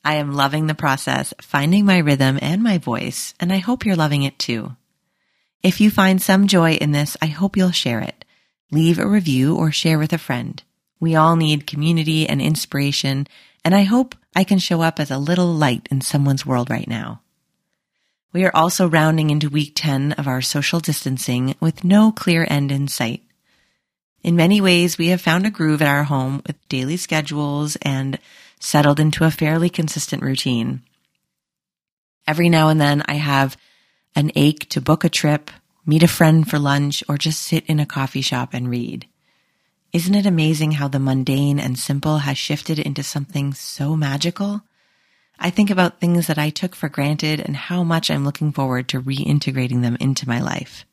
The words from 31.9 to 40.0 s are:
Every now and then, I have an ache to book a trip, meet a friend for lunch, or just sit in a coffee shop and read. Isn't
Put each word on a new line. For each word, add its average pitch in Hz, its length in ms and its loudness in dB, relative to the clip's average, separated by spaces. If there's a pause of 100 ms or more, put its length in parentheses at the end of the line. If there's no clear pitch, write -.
Every 170 220 2
now 156 200 6
and 156 100 4
then, 147 280 2
I 147 80 -4
have 139 420 0 (580)
an 147 200 0
ache 151 340 2
to - 100 -4
book 151 240 0
a 170 60 2
trip, 147 400 -2 (340)
meet 160 200 4
a 170 40 6
friend 160 400 4
for 147 120 -2
lunch, 143 500 0
or 143 80 -2
just 156 240 -6
sit - 240 -4
in 151 140 0
a 147 80 0
coffee 135 340 -4
shop 127 320 -4
and 123 160 -6
read. 120 380 -6 (840)
Isn't 175 220 0